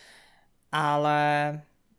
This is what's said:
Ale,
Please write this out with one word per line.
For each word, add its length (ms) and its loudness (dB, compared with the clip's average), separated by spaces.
Ale, 920 0